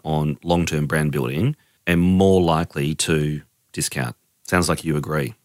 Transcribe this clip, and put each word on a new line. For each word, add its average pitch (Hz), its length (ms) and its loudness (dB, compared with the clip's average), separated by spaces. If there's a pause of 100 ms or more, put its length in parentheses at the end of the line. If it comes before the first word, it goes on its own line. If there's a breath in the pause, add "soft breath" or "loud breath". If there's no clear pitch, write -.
on 76 380 -2
long-term 85 440 0
brand 76 260 0
building 73 440 -2 (300)
and 87 140 2
more 92 420 4
likely 80 540 0
to 76 440 -2 (320)
discount. 64 440 -6 (280)
Sounds 87 240 0
like 82 160 -2
you 78 140 0
agree. 76 340 -4 (120)